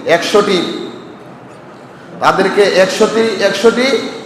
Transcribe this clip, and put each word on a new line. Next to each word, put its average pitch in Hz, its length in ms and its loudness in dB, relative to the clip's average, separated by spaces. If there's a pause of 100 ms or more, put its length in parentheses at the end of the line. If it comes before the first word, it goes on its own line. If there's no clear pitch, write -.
একশোটি, 180 840 0 (1300)
তাদেরকে 175 440 2
একশোটি, 196 800 2
একশোটি 233 680 2 (160)